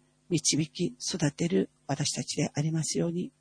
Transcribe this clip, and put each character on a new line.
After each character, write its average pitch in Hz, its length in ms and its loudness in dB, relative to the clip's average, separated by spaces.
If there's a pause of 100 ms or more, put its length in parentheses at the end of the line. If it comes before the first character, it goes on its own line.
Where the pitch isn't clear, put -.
(280)
導 156 400 2
き - 300 -2
育 - 320 0
て - 160 -2
る 190 240 2 (160)
私 139 260 -2
た - 120 -4
ち - 120 -6
で 143 160 0
あ - 80 -2
り 156 120 0
ま 160 100 0
す - 160 -2
よ 170 100 2
う - 40 0
に 175 180 -4 (100)